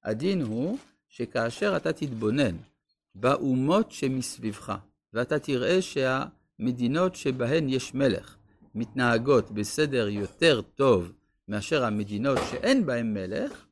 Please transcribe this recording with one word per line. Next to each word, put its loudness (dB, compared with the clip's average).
הדין -2
הוא -2
שכאשר -2
אתה -2
תתבונן 0
באומות 2
שמסביבך, -4
ואתה 0
תראה 0
שהמדינות -2
שבהן 0
יש -2
מלך 0
מתנהגות 2
בסדר 0
יותר 2
טוב 2
מאשר -2
המדינות 0
שאין 2
בהן -2
מלך -6